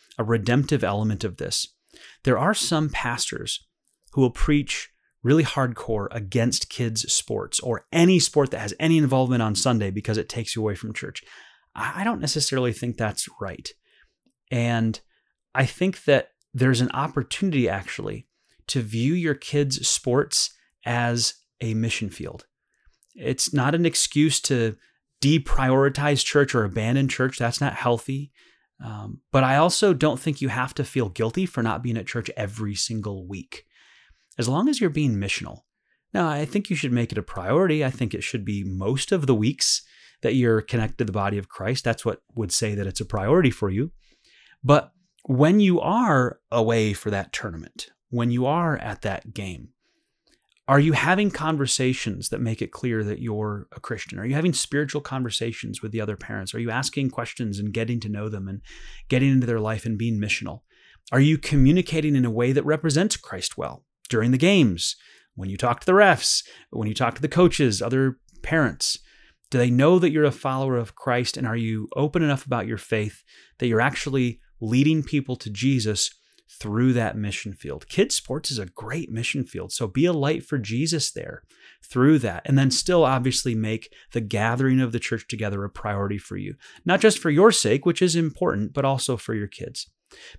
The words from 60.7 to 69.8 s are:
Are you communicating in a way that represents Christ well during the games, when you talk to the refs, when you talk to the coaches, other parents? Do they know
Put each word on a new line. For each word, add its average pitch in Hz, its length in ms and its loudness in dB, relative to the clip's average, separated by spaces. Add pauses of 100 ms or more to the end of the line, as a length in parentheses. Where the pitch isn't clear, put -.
Are 127 80 4
you 151 180 6
communicating 151 800 4
in 127 100 4
a 113 60 0
way 120 200 2
that 135 140 2
represents 156 500 2
Christ - 440 -10
well - 260 -10 (240)
during 120 220 2
the 127 80 4
games, 156 560 4 (400)
when 95 140 -8
you 95 80 -8
talk 120 240 0
to - 40 -4
the 185 60 4
refs, 190 520 6 (280)
when 107 160 -4
you 107 80 -4
talk 117 200 0
to - 60 -10
the 151 60 -2
coaches, 143 540 4
other 131 360 0 (240)
parents? 135 560 0 (540)
Do 127 80 2
they 123 100 4
know 147 300 6